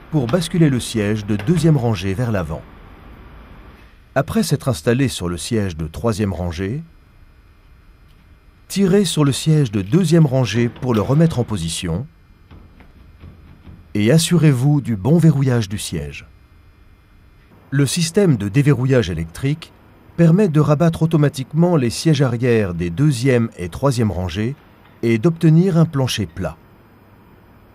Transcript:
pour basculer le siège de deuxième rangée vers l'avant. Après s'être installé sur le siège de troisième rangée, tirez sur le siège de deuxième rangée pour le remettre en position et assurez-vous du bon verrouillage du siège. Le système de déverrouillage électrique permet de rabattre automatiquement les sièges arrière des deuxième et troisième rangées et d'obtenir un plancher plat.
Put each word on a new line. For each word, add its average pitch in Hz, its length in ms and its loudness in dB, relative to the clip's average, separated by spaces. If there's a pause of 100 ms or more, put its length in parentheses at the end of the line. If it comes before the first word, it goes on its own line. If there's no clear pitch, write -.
(100)
pour 143 160 0
basculer 165 420 0
le 127 120 -2
siège 107 440 -2
de 104 120 -2
deuxième 147 420 2
rangée 101 340 -2
vers 117 180 -4
l'avant. 80 300 -4 (1500)
Après 208 280 -2
s'être - 260 -4
installé 120 400 0
sur 90 220 -6
le 87 80 -6
siège 101 360 -4
de 80 120 -6
troisième 101 480 -4
rangée, 90 480 -6 (1900)
tirez 196 380 2
sur 156 180 0
le 143 80 2
siège 147 400 0
de 104 80 -2
deuxième 156 460 4
rangée 120 420 0
pour 123 240 -4
le 110 80 2
remettre 147 380 2
en 117 60 -2
position 87 600 -6 (1900)
et 104 160 2
assurez-vous 147 720 2
du 113 140 -4
bon 113 200 2
verrouillage 131 540 2
du 104 80 -8
siège. 73 480 -10 (1400)
Le 139 160 2
système 170 500 0
de 101 140 -6
déverrouillage 123 580 2
électrique 90 640 -6 (460)
permet 170 300 4
de 151 120 2
rabattre 151 400 0
automatiquement 160 760 0
les 127 120 0
sièges 139 320 0
arrière 117 540 0
des 87 160 -4
deuxième 123 680 0
et 87 140 -8
troisième 120 420 -2
rangées 90 420 -4 (480)
et 117 140 2
d'obtenir 165 640 2
un 165 80 4
plancher 131 400 -4
plat. 85 320 -10 (1160)